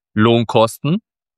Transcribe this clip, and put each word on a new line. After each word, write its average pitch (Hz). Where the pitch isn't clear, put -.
Lohnkosten, 117